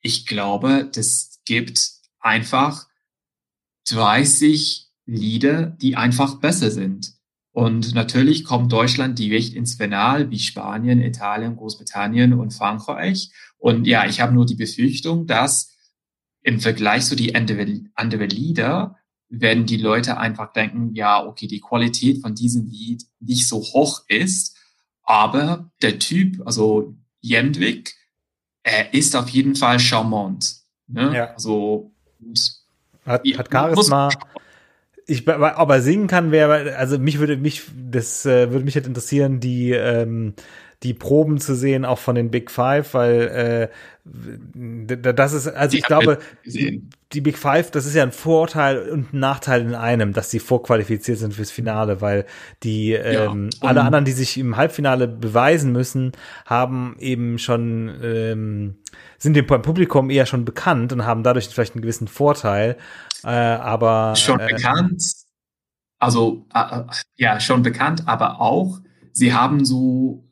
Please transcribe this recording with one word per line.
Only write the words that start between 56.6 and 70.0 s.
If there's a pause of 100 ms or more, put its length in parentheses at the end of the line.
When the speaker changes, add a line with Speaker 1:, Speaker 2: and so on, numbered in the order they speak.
Speaker 2:
eben
schon, (120)
ähm, (420)
sind
dem
Pu-,
Publikum
eher
schon
bekannt
und
haben
dadurch
vielleicht
einen
gewissen
Vorteil, (480)
äh,
aber,
Speaker 1:
Schon
Speaker 2:
äh,
Speaker 1:
bekannt, (960)
also,
äh,
äh, (320)
ja,
schon
bekannt,
aber
auch, (320)
sie
haben
so